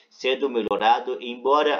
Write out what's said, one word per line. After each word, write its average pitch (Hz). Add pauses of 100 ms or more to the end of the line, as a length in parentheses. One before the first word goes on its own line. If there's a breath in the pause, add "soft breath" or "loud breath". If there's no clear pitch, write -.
sendo 131
melhorado. 117
Embora 131